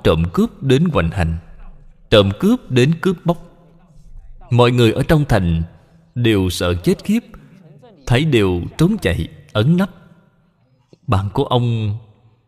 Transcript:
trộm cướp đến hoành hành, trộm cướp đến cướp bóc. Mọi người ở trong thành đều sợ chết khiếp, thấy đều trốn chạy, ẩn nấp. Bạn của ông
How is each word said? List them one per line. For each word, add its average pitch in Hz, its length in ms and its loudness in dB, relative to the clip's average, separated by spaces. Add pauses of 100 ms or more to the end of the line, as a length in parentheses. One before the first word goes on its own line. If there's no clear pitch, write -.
trộm 82 200 2 (100)
cướp - 300 -2
đến 135 220 2
hoành 87 260 -2
hành, 82 260 -4 (720)
trộm 101 200 6 (100)
cướp 226 320 0
đến 127 300 2
cướp 185 240 -2
bóc. 170 120 0 (1120)
Mọi 120 200 4
người 120 200 4
ở 135 160 -2
trong 151 220 2
thành 85 340 0 (520)
đều 107 340 2
sợ 87 240 -2
chết 170 300 -2
khiếp, 220 160 -2 (880)
thấy 127 180 0
đều 98 360 2 (160)
trốn 190 240 2
chạy, 82 260 -2 (240)
ẩn 135 260 2
nấp. 190 140 -2 (1160)
Bạn 98 260 0
của 139 100 0
ông 117 540 -2 (500)